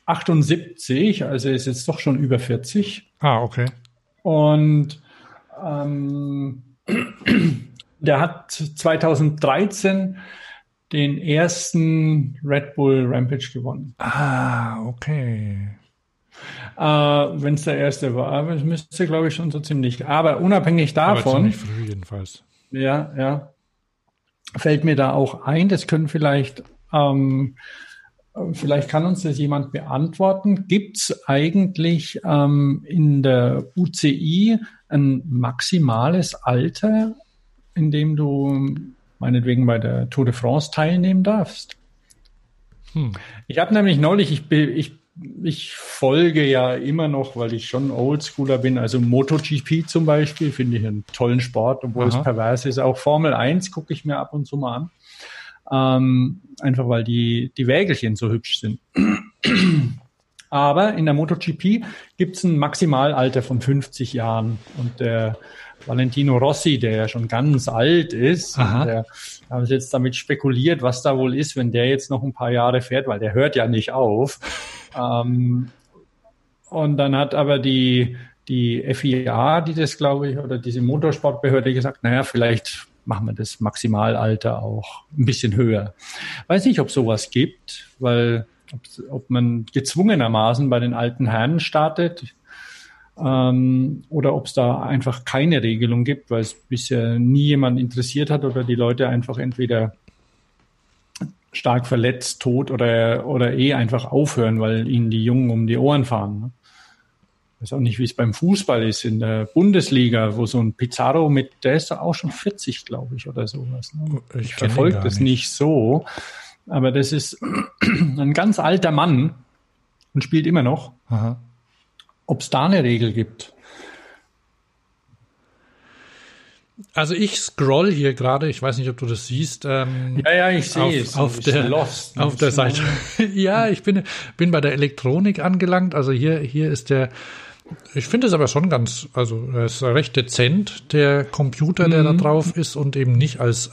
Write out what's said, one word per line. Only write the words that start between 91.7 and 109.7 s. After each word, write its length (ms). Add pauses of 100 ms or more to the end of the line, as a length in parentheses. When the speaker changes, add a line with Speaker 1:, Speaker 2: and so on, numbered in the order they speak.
Speaker 1:
ähm, 920
oder 260
ob's 180
da 300
einfach 420
keine 380
Regelung 400
gibt, 260
weil 120
es 120
bisher 640
nie 280
jemand 340
interessiert 500
hat 160
oder 180
die 120
Leute 340
einfach 300
entweder 560 (1600)
stark 300
verletzt, 560
tot 300
oder, 560
oder 260
eh 220
einfach 300
aufhören, 540
weil 300
ihnen 220
die 120
Jungen 280
um 160
die 100
Ohren 260
fahren, 360
ne? 120 (1080)
Weiß 140
auch 60
nicht, 200
wie 60
es 100
beim 180
Fußball 480
ist 240
in 140
der 260
Bundesliga, 880